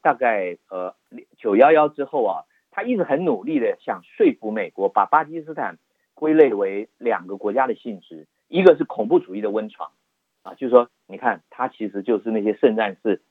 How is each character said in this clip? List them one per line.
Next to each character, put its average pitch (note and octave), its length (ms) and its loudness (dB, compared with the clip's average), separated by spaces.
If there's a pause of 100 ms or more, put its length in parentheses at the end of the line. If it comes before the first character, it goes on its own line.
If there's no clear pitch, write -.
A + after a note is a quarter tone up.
大 D3+ 120 2
概， G2+ 440 -2 (120)
呃， F#2 260 -10 (420)
九 G2+ 180 -2
一 A2 40 6
一 D3+ 360 6
之 C#3+ 80 -8
后 C3 220 -4
啊， E2+ 180 -4 (280)
他 G3 120 -8
一 B3 120 -2
直 F3+ 80 0
很 D3 200 -2
努 A#2 200 -2
力 C#3+ 160 -2
的 G#2+ 200 -2
想 G2 240 -8
说 E3 360 2
服 G#2+ 100 -8
美 G#2 200 -6
国 F#2+ 200 -2
把 G2+ 160 2
巴 D#3 180 2
基 D#3 200 -14
斯 D#3 100 -14
坦 G#2+ 240 -8 (360)
归 D#3 200 0
类 D3 200 6
为 G2+ 440 -4
两 G2+ 300 -4
个 G2 100 -10
国 G#2 160 -4
家 C3 140 0
的 A#2 80 -4
性 G#2 260 -14
质， D#2 260 -20 (200)
一 F3+ 160 -2
个 E3+ 120 8
是 D#3 80 -2
恐 A2 240 -6
怖 E3 120 2
主 F#2 160 -12
义 G#2 60 -8
的 G#2 100 -4
温 G#2+ 180 -6
床， - 220 -16 (500)
啊， F#2+ 140 -20
就 C3 120 -8
是 A#2 40 -4
说， A#2+ 180 6 (160)
你 F#2+ 120 -18
看， G#2+ 340 -4
他 C3 160 -6
其 A2 220 -8
实 G2+ 120 -8
就 G#2+ 180 -2
是 A2+ 120 -8
那 A2 100 -2
些 G#2 160 0
圣 A2 180 2
战 G#2 280 -2
士 G2+ 280 -2